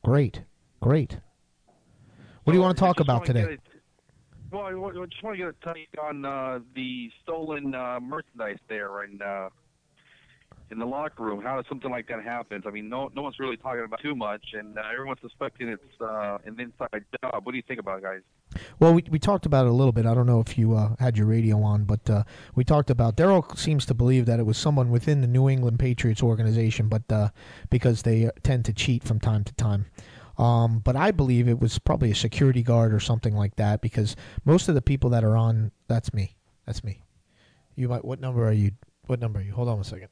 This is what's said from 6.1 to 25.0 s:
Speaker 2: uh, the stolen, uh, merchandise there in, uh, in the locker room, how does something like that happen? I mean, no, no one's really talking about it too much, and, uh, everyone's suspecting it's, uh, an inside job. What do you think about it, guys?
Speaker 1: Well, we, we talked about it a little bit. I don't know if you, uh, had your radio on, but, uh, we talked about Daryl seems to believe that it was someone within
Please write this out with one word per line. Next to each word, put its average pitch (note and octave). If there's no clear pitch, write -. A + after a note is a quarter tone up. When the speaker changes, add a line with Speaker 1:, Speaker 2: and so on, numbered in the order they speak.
Speaker 2:
uh, C3
the B2+
stolen, D3+
uh, B2
merchandise A#2
there G2+
in, G2+
uh, G2
in A2
the A#2
locker C#3
room, G#2
how B2
does B2+
something C3+
like B2
that A2+
happen? A2+
I G#2+
mean, G#2
no, C3
no C#3
one's C#3
really C3
talking A#2+
about A2
it -
too D3
much, G#2
and, G#2+
uh, G#2+
everyone's C3
suspecting B2
it's, -
uh, G#2+
an A2
inside A#2+
job. G#2+
What B2
do C3
you A#2+
think B2+
about F#2+
it, F#2+
guys? F#2+
Speaker 1:
Well, E3
we, F3
we D#3
talked G3+
about C3+
it A#2+
a A#2
little C3
bit. A2+
I A#2
don't B2
know A#2+
if -
you, A2+
uh, G#2+
had B2
your G#2+
radio A2
on, G#2
but, G#2
uh, G#2
we B2+
talked D3
about A#2
Daryl F3+
seems D3+
to C3
believe B2
that A#2
it A2+
was A2
someone C#3
within C#3